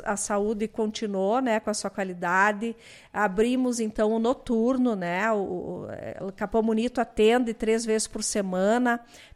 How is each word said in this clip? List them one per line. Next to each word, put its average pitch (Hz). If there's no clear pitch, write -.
a 202
saúde 208
continuou, 214
né, 233
com 220
a 208
sua 196
qualidade. 190
Abrimos, 233
então, 220
o 226
noturno, 240
né, 185
o, 220
o, 180
é, -
o 190
Capão 220
Bonito 226
atende 226
três 226
vezes 220
por 214
semana, 214